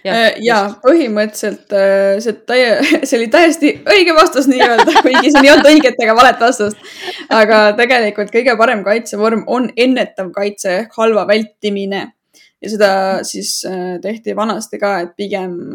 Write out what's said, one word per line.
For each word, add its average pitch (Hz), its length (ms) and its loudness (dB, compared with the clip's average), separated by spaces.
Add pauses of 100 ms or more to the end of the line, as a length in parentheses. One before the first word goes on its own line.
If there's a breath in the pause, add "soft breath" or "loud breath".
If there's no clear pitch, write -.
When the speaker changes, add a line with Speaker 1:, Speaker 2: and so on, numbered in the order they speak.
Speaker 1:
Jah, 196 120 -4
Speaker 2:
Äh, 226 240 2
jaa, 214 280 0
Speaker 1:
just. 208 140 -14
Speaker 2:
põhimõtteliselt, 214 920 -2
äh, 196 480 2
see 226 120 -4 (120)
täie-, 240 340 0
<laughs> 311 260 0
see 269 120 0
oli 233 100 -2
täiesti 302 440 2 (140)
õige 359 280 4
vastus 311 340 2
nii-öelda, 254 380 2
<laughs> 330 160 4
kuigi 269 300 2
siin 277 140 4
ei 285 60 8
olnud 294 140 6
õiget 269 340 4
ega 226 160 2
valet 247 240 4
vastust. 220 380 -2 (520 loud breath)
Aga 214 440 4
tegelikult 220 580 -2
kõige 247 260 0
parem 220 260 0
kaitsevorm 214 640 -2
on 240 280 -4
ennetav 240 560 -2
kaitse 202 460 -6
ehk 220 200 -8
halva 220 300 0
vältimine. 202 760 -4 (580 soft breath)
Ja - 80 -12
seda 208 220 0 (320)
siis, - 420 -10
äh, 180 340 -8
tehti 208 360 -10
vanasti 208 420 -6
ka, 202 220 -4
et 180 180 -10
pigem, 190 400 -8 (180)